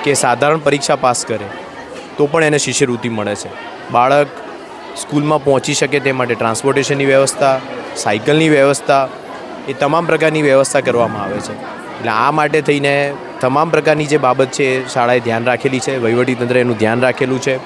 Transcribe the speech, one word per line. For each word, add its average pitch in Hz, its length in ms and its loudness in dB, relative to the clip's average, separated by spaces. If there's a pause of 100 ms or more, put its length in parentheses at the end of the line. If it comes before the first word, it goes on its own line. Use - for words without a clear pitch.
કે 143 100 2
સાધારણ 135 440 2
પરીક્ષા 147 380 0
પાસ 127 300 0
કરે 104 200 -6 (720)
તો 147 80 4
પણ 160 180 2
એને 151 140 2
શિષ્યવૃત્તિ 123 520 -2
મળે 104 260 -4
છે. - 140 -12 (420)
બાળક 135 360 4 (760)
સ્કૂલમાં 147 420 0
પહોંચી 139 300 2
શકે 139 260 0
તે 135 120 0
માટે 123 240 0
ટ્રાન્સપોર્ટેશનની 135 720 0
વ્યવસ્થા, 135 560 2 (340)
સાયકલની 143 540 2
વ્યવસ્થા, 139 600 4 (580)
એ 139 60 -6
તમામ 151 320 0
પ્રકારની 156 360 2
વ્યવસ્થા 135 400 4
કરવામાં 113 420 0
આવે 101 160 -6
છે. 107 140 -10
એટલે - 560 -10
આ 117 220 2
માટે 151 300 2
થઈને 143 520 2 (280)
તમામ 143 280 2
પ્રકારની 151 360 2
જે 147 120 2
બાબત 131 300 2
છે, 135 160 -2
એ 131 240 0
શાળાએ 123 320 2
ધ્યાન 117 240 -2
રાખેલી 123 360 0
છે, 135 180 -4
વહીવટીતંત્રએ 123 640 0
એનું 120 160 0
ધ્યાન 110 240 2
રાખેલું 127 400 0
છે. 131 240 -2